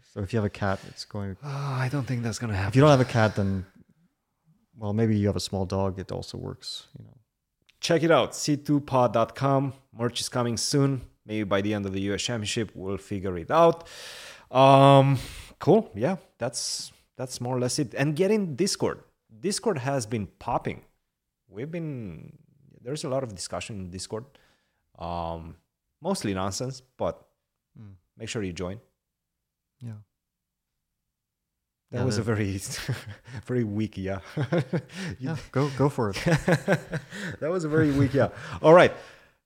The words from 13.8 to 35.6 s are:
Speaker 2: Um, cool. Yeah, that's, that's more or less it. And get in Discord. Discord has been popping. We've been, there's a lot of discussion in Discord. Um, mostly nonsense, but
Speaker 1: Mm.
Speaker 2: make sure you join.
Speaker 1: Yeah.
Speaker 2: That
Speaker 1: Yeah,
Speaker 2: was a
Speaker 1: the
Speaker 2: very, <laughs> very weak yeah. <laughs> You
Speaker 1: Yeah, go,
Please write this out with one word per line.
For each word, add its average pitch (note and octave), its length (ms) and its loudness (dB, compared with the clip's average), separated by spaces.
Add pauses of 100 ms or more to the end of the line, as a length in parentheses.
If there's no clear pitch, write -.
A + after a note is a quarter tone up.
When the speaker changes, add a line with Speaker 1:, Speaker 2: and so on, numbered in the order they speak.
Speaker 2:
Um, C3+ 680 8 (420)
cool. G3+ 340 4
Yeah, C#3 220 -2 (220)
that's, - 520 -6 (260)
that's B2+ 240 -10
more B2+ 160 -4
or B2 40 -2
less B2+ 180 -2
it. A#2+ 160 -2
And C#3+ 220 0
get F#3 160 2
in F#3+ 240 -2
Discord. C3 440 -2 (400)
Discord G3 380 -2
has B2+ 280 -4
been G#2+ 200 -4 (120)
popping. B2 440 -6 (680)
We've A2 220 -12
been, C3+ 680 -12 (420)
there's C#3+ 240 -8
a D#3 60 -6
lot C3 120 -2
of A2 120 -8
discussion F2+ 440 -10
in F#2 120 -10
Discord. G#2+ 340 -10 (760)
Um, E2 560 -6 (480)
mostly D3+ 320 -2
nonsense, G2+ 460 -4 (160)
but - 280 -4 (560)
Speaker 1:
Mm. G2+ 140 -20 (220)
Speaker 2:
make A2+ 120 -12
sure A2+ 140 -6
you F#2 100 -4
join. F#2 280 -8 (1000)
Speaker 1:
Yeah. A#2 120 -12 (2000)
Speaker 2:
That - 60 -4
Speaker 1:
Yeah, B2 60 0
Speaker 2:
was A2 140 0
a A2 40 0
Speaker 1:
the A2 120 0
Speaker 2:
very, G2 260 -2 (400)
<laughs> A2 460 -16
very B2+ 180 0
weak G#2 320 -4
yeah. F#2+ 220 -6 (180)
<laughs> - 0 -
You D#3 460 -2 (380)
Speaker 1:
Yeah, D3+ 160 -6 (160)
go, C#3 260 0